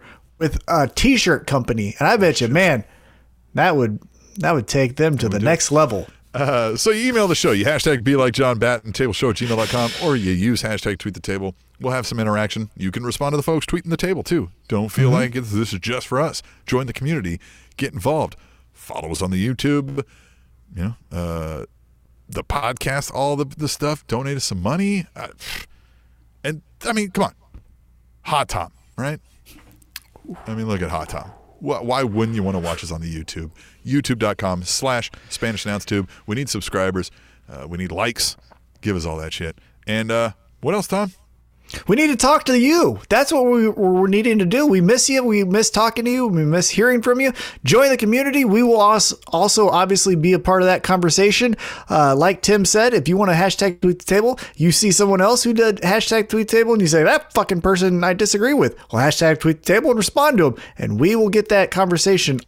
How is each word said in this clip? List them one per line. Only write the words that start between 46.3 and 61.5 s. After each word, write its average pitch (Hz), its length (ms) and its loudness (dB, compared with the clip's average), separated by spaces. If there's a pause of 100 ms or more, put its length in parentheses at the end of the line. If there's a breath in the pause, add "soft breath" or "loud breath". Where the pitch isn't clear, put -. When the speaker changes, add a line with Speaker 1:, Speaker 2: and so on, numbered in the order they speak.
Speaker 1:
miss 170 260 2
hearing 240 320 2
from 247 180 2
you. 262 140 0 (300 loud breath)
Join 226 260 4
the 262 80 2
community. 269 480 2
We 214 160 4
will 233 180 4
als-, 208 340 4 (160)
also 196 400 2
obviously 185 460 2
be 170 180 2
a 175 60 2
part 185 220 2
of 185 60 4
that 180 160 2
conversation. 190 720 2 (340 loud breath)
Uh, 143 260 4
like 170 280 2
Tim 202 220 2
said, 226 280 4
if 147 140 0
you 175 100 2
wanna 196 160 2
hashtag 180 480 0
tweet 180 180 2
the - 60 -20
table, 220 320 2 (180 loud breath)
you 165 160 4
see 208 200 2
someone 196 300 4
else 233 220 4
who 240 100 0
did 220 240 2
hashtag 214 520 0
tweet 214 200 0
the 226 80 2
table 226 160 4
and 220 80 2
you 180 60 4
say, 156 140 4
"That 214 320 2
fucking 190 280 0
person 180 420 2
I 180 100 2
disagree 208 400 0
with." 160 240 2 (140 loud breath)
Well, 117 100 0
hashtag 151 380 2
tweet 160 240 0
the 170 100 2
table 240 160 4
and 240 80 2
respond 277 420 2
to 160 80 6
'em, 120 80 0 (220 loud breath)
and 107 220 -4
we 185 160 4
will 220 140 2
get 208 200 0
that 196 220 2